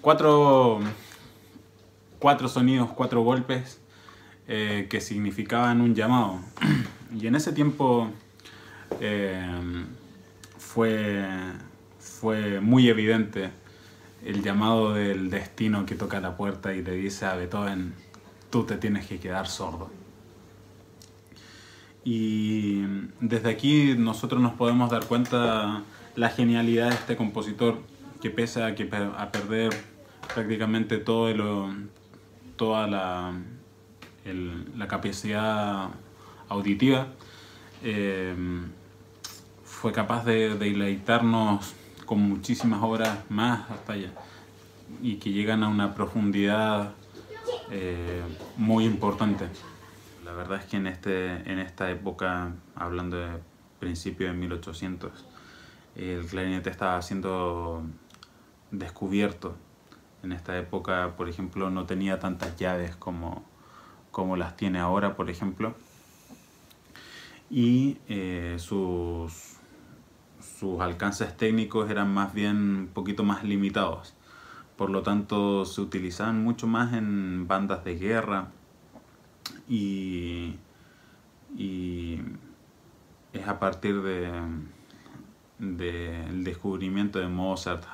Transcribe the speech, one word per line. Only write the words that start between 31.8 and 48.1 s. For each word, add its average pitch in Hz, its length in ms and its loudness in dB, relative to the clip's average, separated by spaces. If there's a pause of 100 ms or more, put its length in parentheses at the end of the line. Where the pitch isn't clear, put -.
toda 110 320 0
la, 92 460 -2 (920)
el, 90 520 -8
la 101 100 -6
capacidad 104 1040 -2 (580)
auditiva, 101 600 2 (760)
eh, 98 520 -2 (1300)
fue - 280 -4
capaz 113 340 -2
de, 110 240 4
de 104 80 -2
deleitarnos 104 1160 2 (320)
con 107 140 2
muchísimas 101 600 2
obras 110 380 0 (100)
más 113 400 0
hasta 107 240 -10
allá 95 180 -8 (880)
y 110 160 -2
que 101 140 -4
llegan 107 320 2
a 107 40 2
una 104 260 2
profundidad, 104 1000 2 (800)
eh, 87 520 -6 (340)